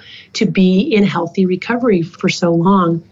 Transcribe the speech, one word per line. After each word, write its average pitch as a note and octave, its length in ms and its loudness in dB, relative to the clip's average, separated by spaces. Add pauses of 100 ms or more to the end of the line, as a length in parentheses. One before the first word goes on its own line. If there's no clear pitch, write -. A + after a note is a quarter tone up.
(340)
to - 120 -2
be F#3 340 2
in G#3 240 2
healthy F3 420 -2
recovery G3 560 0
for - 280 -6
so E3+ 240 -2
long. E3+ 580 0